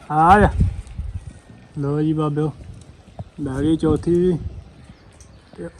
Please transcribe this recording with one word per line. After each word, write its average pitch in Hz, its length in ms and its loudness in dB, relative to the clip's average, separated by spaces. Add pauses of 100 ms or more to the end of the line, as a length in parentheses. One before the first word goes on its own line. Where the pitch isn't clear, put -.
(100)
ਆ 165 300 6
ਜਾ। 190 100 6 (1300)
ਲਓ 147 240 -2
ਜੀ 156 100 0
ਬਾਬਿਓ, 151 400 -2 (880)
ਬਹਿ 139 220 -4
ਗਈ 160 140 2
ਚੌਥੀ 156 380 0
ਵੀ। 180 240 2 (1200)
ਤੇ 170 100 -12 (120)